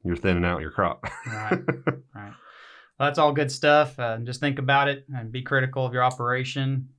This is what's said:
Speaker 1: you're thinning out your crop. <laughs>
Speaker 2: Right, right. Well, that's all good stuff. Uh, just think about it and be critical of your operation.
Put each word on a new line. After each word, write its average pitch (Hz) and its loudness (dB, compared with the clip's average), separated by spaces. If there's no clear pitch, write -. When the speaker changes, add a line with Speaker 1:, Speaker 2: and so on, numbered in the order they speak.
Speaker 1:
you're 87 0
thinning 87 2
out 87 0
your 78 -10
crop. - -2
<laughs> - -14
Speaker 2:
Right, 110 -2
right. 104 -16
Well, 143 2
that's 143 -2
all 147 6
good 139 0
stuff. 147 4
Uh, 113 -4
just 123 -8
think 139 -2
about 139 4
it 139 -2
and 113 -8
be 127 -6
critical 131 0
of 120 -4
your 127 2
operation. 131 0